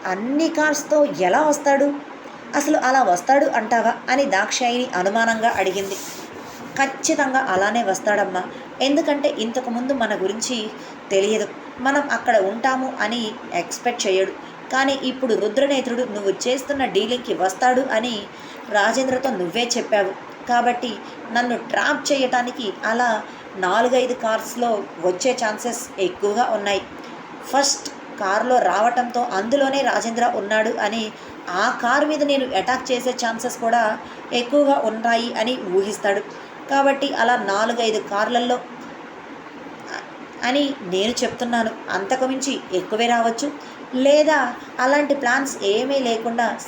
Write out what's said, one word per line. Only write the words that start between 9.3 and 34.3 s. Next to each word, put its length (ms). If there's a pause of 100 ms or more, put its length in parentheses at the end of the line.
మన 220
గురించి 540 (420)
తెలియదు, 360 (320)
మనం 320
అక్కడ 260
ఉంటాము 600
అని 320 (220)
ఎక్స్‌పెక్ట్ 540
చేయడు. 240 (400)
కానీ 320
ఇప్పుడు 300
రుద్రనేత్రుడు 680
నువ్వు 300
చేస్తున్న 540
డీలింగ్కి 480
వస్తాడు 480
అని 420 (460)
రాజేంద్రతో 600
నువ్వే 480
చెప్పావు. 540 (160)
కాబట్టి 500 (340)
నన్ను 260
ట్రాప్ 540
చేయటానికి 640 (120)
అలా 360 (360)
నాలుగైదు 560
కార్స్లో 680 (180)
వచ్చే 440
ఛాన్సెస్ 440 (100)
ఎక్కువగా 440
ఉన్నాయి. 380 (720)
ఫస్ట్ 360 (300)
కారులో 400
రావటంతో 600 (120)
అందులోనే 480
రాజేంద్ర 540
ఉన్నాడు 340
అని 420 (380)
ఆ 340
కారు 220
మీద 180
నేను 320
అటాక్ 360
చేసే 180
ఛాన్సెస్ 480
కూడా 400 (360)